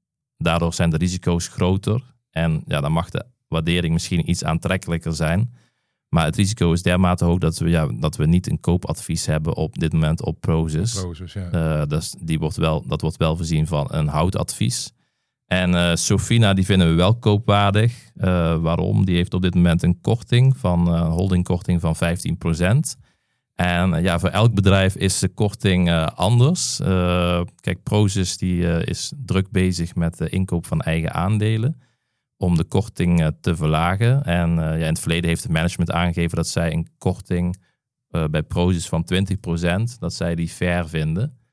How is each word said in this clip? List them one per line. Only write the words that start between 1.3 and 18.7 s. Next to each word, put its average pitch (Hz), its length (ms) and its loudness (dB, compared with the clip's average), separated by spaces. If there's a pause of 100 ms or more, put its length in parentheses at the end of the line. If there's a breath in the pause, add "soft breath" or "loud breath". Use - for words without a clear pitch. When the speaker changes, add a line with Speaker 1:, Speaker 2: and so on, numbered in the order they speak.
Speaker 1:
groter. 98 540 0 (280)
En 80 380 -2
ja, 76 140 -2
dan 73 100 -2
mag 82 180 -2
de - 160 -6 (220)
waardering 82 460 0
misschien 85 360 0
iets 85 140 -2
aantrekkelijker 82 720 -2
zijn. 85 380 0 (560 soft breath)
Maar 82 160 2
het 80 100 -2
risico 98 360 2
is 85 100 0
dermate 90 440 2
hoog 87 140 2
dat 82 180 -2
we, 85 120 -2
ja, 82 180 2 (120)
dat 78 160 -2
we 76 100 0
niet 87 240 2
een 156 100 -2
koopadvies - 680 -4
hebben 78 300 -2
op - 240 -4
dit 80 140 0
moment 80 320 2
op 82 160 -4
Prosus. 82 580 0
Speaker 2:
Prosus, 87 340 -10
ja. 92 180 -10
Speaker 1:
Eh, 78 360 0
dus 78 340 -4
die 80 180 -2
wordt 78 180 -2
wel, 80 300 0
dat 78 140 -4
wordt 80 160 -2
wel 80 180 0
voorzien 80 320 0
van 71 220 -2
een 76 180 -2
houdadvies. - 840 -2 (540)
En, 90 300 2
eh, 87 200 2
Sofina, 101 580 2
die 95 120 2
vinden 95 240 4
we 80 40 4
wel 92 220 4
koopwaardig. 104 1000 2
Eh, 85 460 0
waarom? 90 440 0